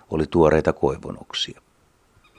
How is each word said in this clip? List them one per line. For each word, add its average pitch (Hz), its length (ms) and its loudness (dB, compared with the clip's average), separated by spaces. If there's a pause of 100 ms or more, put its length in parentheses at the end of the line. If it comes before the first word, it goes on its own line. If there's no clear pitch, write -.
oli 78 180 -2
tuoreita 78 460 4
koivunoksia. - 880 -6 (760)